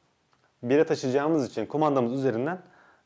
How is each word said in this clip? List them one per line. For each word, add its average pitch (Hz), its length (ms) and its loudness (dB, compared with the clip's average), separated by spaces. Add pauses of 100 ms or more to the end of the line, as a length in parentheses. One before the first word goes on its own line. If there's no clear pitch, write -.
(640)
bire 135 220 4
taşıyacağımız 139 640 0
için 110 180 -6
kumandamız 139 460 0
üzerinden 135 460 -2 (480)